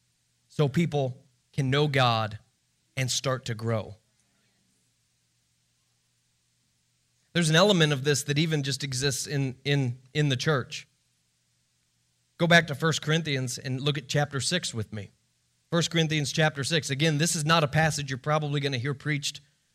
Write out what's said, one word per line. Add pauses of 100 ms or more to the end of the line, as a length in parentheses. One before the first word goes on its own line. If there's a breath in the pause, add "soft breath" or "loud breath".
(480)
so
people (340)
can
know
God (580)
and
start
to
grow. (3500)
There's
an
element
of
this
that
even
just
exists
in,
in, (160)
in
the
church. (1500)
Go
back
to
First
Corinthians
and
look
at
chapter
six
with
me. (600)
First
Corinthians
chapter
six.
Again,
this
is
not
a
passage
you're
probably
gonna
hear
preached (340)